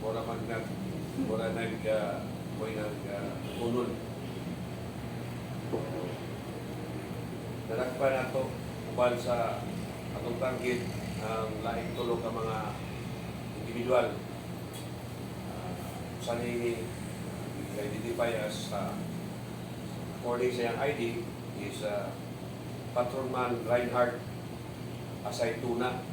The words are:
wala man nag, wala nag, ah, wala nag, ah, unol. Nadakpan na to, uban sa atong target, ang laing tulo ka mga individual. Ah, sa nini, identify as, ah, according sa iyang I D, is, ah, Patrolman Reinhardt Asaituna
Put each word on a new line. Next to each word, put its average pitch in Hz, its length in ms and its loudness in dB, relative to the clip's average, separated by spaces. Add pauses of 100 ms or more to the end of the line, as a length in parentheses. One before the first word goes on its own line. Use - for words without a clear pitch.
wala 110 240 2
man 113 220 0
nag, 110 160 0 (640)
wala 95 260 2
nag, 110 220 0 (100)
ah, 107 320 4 (400)
wala 110 240 0
nag, 104 140 -2 (160)
ah, 101 500 -2
unol. 120 260 4 (3750)
Nadakpan 127 480 2
na 131 160 2
to, 131 160 2 (480)
uban 123 240 6
sa 117 460 2 (500)
atong 120 240 -2
target, 123 480 2 (400)
ang 110 240 2 (160)
laing 117 320 0
tulo 120 240 2
ka 117 80 0
mga 113 460 0 (880)
individual. 120 500 6 (1400)
Ah, - 240 -4 (480)
sa 117 160 2
nini, 120 480 2 (880)
identify 107 640 2
as, 107 340 0
ah, 98 220 0 (1300)
according 120 320 4
sa 117 160 4
iyang 117 100 2
I 139 140 4
D, 120 80 2 (640)
is, - 160 -4
ah, 87 320 0 (800)
Patrolman 123 720 2
Reinhardt 120 560 6 (1040)
Asaituna 120 880 2